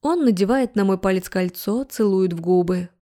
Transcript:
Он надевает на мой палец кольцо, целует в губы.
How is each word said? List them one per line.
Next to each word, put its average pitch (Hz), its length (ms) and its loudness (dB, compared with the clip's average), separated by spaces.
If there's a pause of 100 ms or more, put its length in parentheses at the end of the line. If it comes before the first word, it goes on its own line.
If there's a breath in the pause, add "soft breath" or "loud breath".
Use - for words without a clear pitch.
Он 320 240 0
надевает 233 500 2
на 202 120 2
мой 190 100 2
палец 190 320 -2
кольцо, 196 560 -4
целует 190 480 0
в 170 80 -8
губы. 180 480 0 (140)